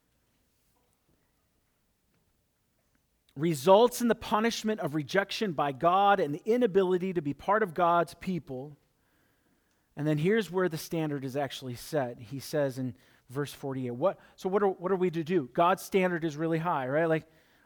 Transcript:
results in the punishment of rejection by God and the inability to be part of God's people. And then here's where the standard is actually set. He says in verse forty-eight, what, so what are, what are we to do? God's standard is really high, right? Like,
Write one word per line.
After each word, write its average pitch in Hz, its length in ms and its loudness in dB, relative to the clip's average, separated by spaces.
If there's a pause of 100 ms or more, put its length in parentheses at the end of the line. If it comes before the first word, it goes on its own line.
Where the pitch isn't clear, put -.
(3250)
results 175 680 4
in 240 60 2
the 214 80 2
punishment 214 640 -2
of 156 160 -4
rejection 190 560 -2
by 143 220 0
God 190 480 4
and 143 120 0
the 143 120 -6
inability 190 680 2
to 170 80 -2
be 143 120 -2
part 208 280 0
of 180 120 -2
God's 170 420 2
people. 147 600 -8 (1200)
And 147 100 -4
then 156 100 0
here's 185 320 0
where 180 200 0
the 156 80 -6
standard 147 480 -4
is 127 100 -8
actually 131 400 -6
set. 123 440 -4
He 127 200 -12
says 139 380 -2
in 127 180 -6 (340)
verse 135 220 -6
forty-eight, 131 400 -8
what, 143 260 -2 (200)
so - 100 -8
what 202 160 2
are, 196 60 4
what 185 240 -2
are - 20 2
we 180 140 0
to 160 160 -4
do? 151 280 0
God's 175 300 2
standard 180 400 0
is 147 140 -4
really 165 200 0
high, 160 300 -2
right? 156 200 2
Like, 160 180 0 (400)